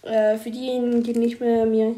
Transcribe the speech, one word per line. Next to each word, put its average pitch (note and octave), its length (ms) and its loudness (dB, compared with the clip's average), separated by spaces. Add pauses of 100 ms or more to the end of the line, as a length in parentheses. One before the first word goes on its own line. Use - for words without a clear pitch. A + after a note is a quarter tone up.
Äh, A3 340 2
für A3 140 -10
diejenigen, A#3+ 520 -2
die A#3 120 -2
nicht A#3 260 0
mehr A#3 240 2
mir A3 340 2